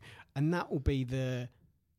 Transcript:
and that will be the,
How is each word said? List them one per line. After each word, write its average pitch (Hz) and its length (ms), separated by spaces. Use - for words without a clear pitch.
and 151 200
that - 160
will 156 100
be 135 240
the, 127 440